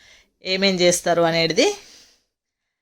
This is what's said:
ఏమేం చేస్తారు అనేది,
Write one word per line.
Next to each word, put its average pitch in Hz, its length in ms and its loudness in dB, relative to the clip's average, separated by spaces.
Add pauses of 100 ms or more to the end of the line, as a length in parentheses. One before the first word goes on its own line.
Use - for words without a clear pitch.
(440)
ఏమేం 190 360 -2
చేస్తారు 175 420 2
అనేది, 165 440 0 (1160)